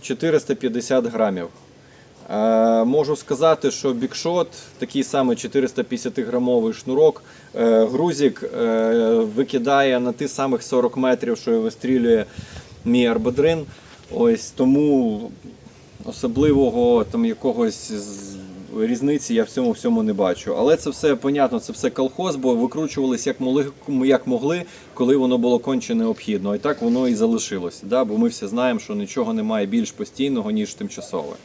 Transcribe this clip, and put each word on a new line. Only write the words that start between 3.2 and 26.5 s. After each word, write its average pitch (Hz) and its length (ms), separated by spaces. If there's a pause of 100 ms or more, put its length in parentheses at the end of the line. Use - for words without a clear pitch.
що 135 220
бікшот, 165 540 (300)
такий 131 260
самий 127 320
чотириста 123 480
п'ятдесятиграмовий 120 880
шнурок, 147 500 (320)
е, 113 300
грузик, 143 580
е, 113 500 (420)
викидає 135 640
на 123 120
тих 139 180
самих 135 340
сорок 123 340
метрів, 120 400
що - 160
і 113 40
вистрілює 117 680 (600)
мій 120 220
арбодрин. 139 580 (460)
Ось, 117 400
тому 131 800 (760)
особливого 120 1000
там 117 220
якогось 113 680
з-, 202 440 (440)
різниці 127 540
я 113 100
в 104 60
цьому 123 220
всьому 113 320
не 107 100
бачу. 95 440
Але 139 200
це 160 120
все 143 260
понятно, 135 440
це - 140
все 131 160
колхоз, 139 460
бо 127 200
викручувались 131 720
як 135 120
могли, 135 260 (220)
як 131 400
могли, 139 360 (300)
коли 127 220
воно 127 220
було 120 220
конче 123 360
необхідно. 107 600